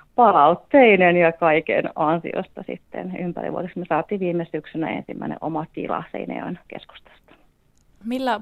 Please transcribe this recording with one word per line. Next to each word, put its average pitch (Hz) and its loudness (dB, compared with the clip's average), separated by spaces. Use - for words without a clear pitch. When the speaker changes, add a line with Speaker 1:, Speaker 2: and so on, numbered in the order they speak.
Speaker 1:
palautteinen 185 6
ja 170 4
kaiken 160 0
ansiosta 170 -4
sitten - -12
ympärivuotisesti. - -8
Me 180 -10
saatiin 165 -4
viime 175 -4
syksynä 160 -8
ensimmäinen - -10
oma 160 -8
tila - -8
Seinäjoen - -10
keskustasta. - -20
Speaker 2:
Millä 247 -4